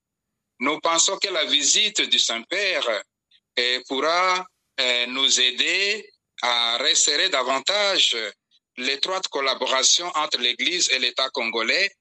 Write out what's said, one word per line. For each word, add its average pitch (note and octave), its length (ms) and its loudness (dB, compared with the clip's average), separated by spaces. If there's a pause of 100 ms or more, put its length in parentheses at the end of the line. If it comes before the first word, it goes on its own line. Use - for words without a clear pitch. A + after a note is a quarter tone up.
(600)
Nous D3 180 -2
pensons E3 400 0
que - 80 -2
la E3+ 180 -2
visite D3+ 580 2
du - 180 0
Saint-Père, B2 840 -2 (560)
euh, B2 300 0
pourra, F3 580 2 (340)
euh, B2 260 2
nous B2+ 340 0
aider E3+ 680 0 (340)
à A#2+ 340 0
resserrer D#3 540 2
davantage C#3+ 840 0 (600)
l'étroite C#3 520 -4
collaboration C3 840 0
entre D3+ 240 -2
l'Église B2+ 520 0
et C3 80 2
l'État B2+ 320 -2
congolais B2 600 -2 (100)